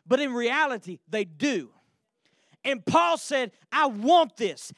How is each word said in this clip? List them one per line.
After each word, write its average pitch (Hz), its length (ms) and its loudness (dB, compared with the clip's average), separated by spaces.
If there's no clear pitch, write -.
But 254 140 2
in 277 140 -2
reality, 240 760 -2
they 208 160 -4
do. 160 500 -4
And 254 200 -6
Paul 339 320 2
said, 254 340 -4
"I 285 160 2
want 262 500 2
this. 190 400 -6